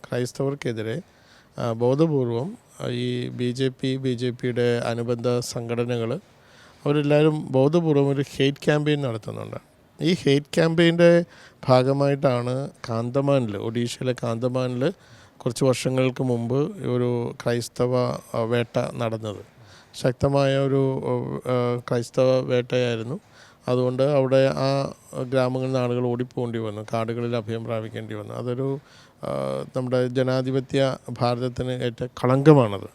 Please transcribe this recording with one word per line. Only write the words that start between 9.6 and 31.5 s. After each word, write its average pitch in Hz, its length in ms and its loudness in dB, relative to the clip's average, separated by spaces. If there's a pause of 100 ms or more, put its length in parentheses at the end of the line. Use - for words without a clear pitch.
ഈ 175 220 2
ഹെയ്റ്റ് 143 320 4
ക്യാമ്പയിൻ്റെ 170 720 6 (420)
ഭാഗമായിട്ടാണ് 135 1000 2 (200)
കാന്തമാനിൽ, 123 680 0
ഒഡീഷയിലെ 120 680 -4
കാന്തമാനിൽ 127 720 -2 (440)
കുറച്ച് 127 260 -2
വർഷങ്ങൾക്ക് 131 600 2
മുമ്പ് 131 640 -2
ഒരു 123 580 -2
ക്രൈസ്തവ, 123 540 -2 (360)
ആ, 120 60 -2
വേട്ട 117 400 0 (140)
നടന്നത്. 110 520 -6 (500)
ശക്തമായ 139 600 2
ഒരു, 135 440 0 (360)
ആ, 123 420 -2 (100)
ക്രൈസ്തവ 131 500 2
വേട്ടയായിരുന്നു. 123 800 -2 (480)
അതുകൊണ്ട് 127 360 2
അവിടെ 135 520 4
ആ 139 380 -2 (300)
ഗ്രാമങ്ങളിൽ 131 420 0
നിന്ന് 131 140 0
ആളുകൾ 123 260 0
ഓടിപ്പോകേണ്ടി 123 540 -4
വന്നു, 107 340 -6
കാടുകളിൽ 117 420 -2
അഭയം 113 280 -4
പ്രാപിക്കേണ്ടി 110 520 -8
വന്നു. 107 180 -12
അതൊരു, 123 460 -4 (440)
ആ, 135 40 -8 (480)
നമ്മുടെ 127 320 0
ജനാധിപത്യ 131 920 0 (120)
ഭാരതത്തിന് 123 640 -4